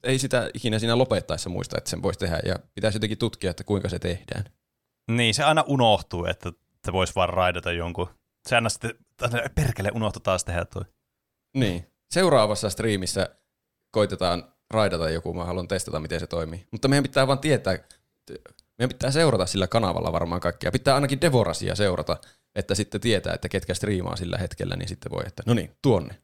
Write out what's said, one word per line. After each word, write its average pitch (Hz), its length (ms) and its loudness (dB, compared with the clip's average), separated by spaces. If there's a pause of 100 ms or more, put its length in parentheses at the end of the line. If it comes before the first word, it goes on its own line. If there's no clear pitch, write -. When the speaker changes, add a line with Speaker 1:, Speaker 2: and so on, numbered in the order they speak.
Speaker 1:
ei 131 160 0
sitä 123 340 0
ikinä 110 260 0
siinä 117 180 2
lopettaessa 95 520 0
muista, 92 280 -6
että - 120 -4
sen 87 140 -4
voisi 92 160 0
tehdä 85 260 0
ja 92 100 0 (200)
pitäisi 101 200 0
jotenkin 107 220 -2
tutkia, 92 340 -2
että - 120 -10
kuinka 98 260 0
se 87 100 -4
tehdään. 90 440 -6 (680)
Speaker 2:
Niin, 113 220 4
se 147 100 0
aina 156 240 4
unohtuu, 107 580 2
että 87 260 -4 (340)
se 90 80 -4
vois 92 220 0
vaan 90 140 2
raidata 90 420 0
jonkun. 85 380 -4 (400)
Se 123 60 2
aina 117 140 4
sitten, - 240 -6 (600)
perkele, 104 380 0
unohtu 110 260 -2
taas 95 240 0
tehdä 85 220 -2
toi. 92 180 -10 (720)
Speaker 1:
Niin. 95 320 0 (240)
Seuraavassa 113 580 4
striimissä 98 600 -2 (640)
koitetaan 92 520 0 (300)
raidata 90 360 2
joku, 80 240 -4
mä 87 120 -6
haluan 87 220 -4
testata, 85 320 -4
miten 78 200 -4
se - 80 -6
toimii. 85 440 -6
Mutta 117 160 -2
meidän 139 160 4
pitää 135 240 2
vaan 135 120 0
tietää, 127 380 0 (1000)
meidän 123 120 0
pitää 131 220 -4
seurata 135 340 4
sillä 95 220 0
kanavalla 85 440 0
varmaan 85 300 -2
kaikkea. - 300 -2
Pitää 135 240 2
ainakin 139 260 0
Devorasia 98 540 2
seurata, 87 420 0 (380)
että 98 200 0
sitten 98 260 -2
tietää, 95 320 2
että 85 160 -6
ketkä 92 240 -2
striimaa 90 420 -2
sillä 90 220 -4
hetkellä, 90 380 -4
niin 92 140 -6
sitten - 220 -10
voi, - 160 -4
että - 180 -12
no 120 80 4
niin, 101 180 0 (100)
tuonne. 95 420 2